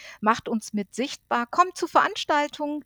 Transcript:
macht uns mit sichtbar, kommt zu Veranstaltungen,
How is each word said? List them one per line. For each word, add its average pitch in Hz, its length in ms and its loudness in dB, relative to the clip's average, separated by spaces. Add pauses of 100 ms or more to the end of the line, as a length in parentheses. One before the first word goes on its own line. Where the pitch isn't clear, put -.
(220)
macht 226 280 0
uns 226 240 -4
mit 208 220 -4
sichtbar, 240 520 -4
kommt 370 300 2
zu 339 100 -2
Veranstaltungen, 294 1000 0